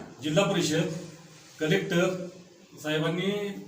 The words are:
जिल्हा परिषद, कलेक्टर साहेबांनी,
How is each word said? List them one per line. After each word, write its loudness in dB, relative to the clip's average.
जिल्हा 4
परिषद, 2
कलेक्टर 2
साहेबांनी, 0